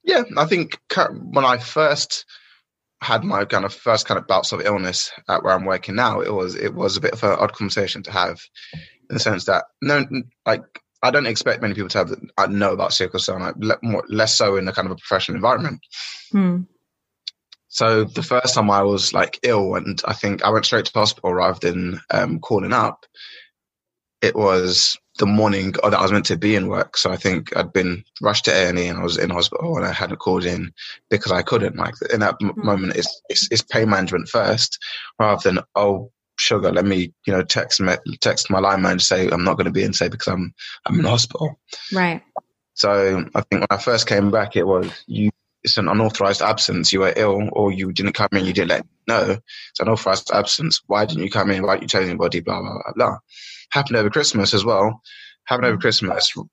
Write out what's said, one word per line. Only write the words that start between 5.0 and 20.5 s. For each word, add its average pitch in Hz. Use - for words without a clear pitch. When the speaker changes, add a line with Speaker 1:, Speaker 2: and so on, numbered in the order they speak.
Speaker 1:
at 90
where 92
I'm 92
working 95
now, 110
it 95
was, 92
it 113
was 180
a -
bit -
of 120
an 104
odd 104
conversation 101
to -
have, 90
in -
the 110
sense 104
that 92
no, 143
n-, 131
like, 113
I 123
don't 143
expect 117
many 104
people 98
to -
have, 92
uh, 98
know 101
about 90
sickle 92
cell, 92
like, 92
le-, 110
more, 110
less 110
so 104
in 92
a 95
kind 95
of 92
a 90
professional -
environment. 120
Speaker 2:
Hmm. 180
Speaker 1:
So 113
the 107
first 127
time 110
I 101
was, 101
like, 95
ill, 101
and 90
I 104
think 101
I 101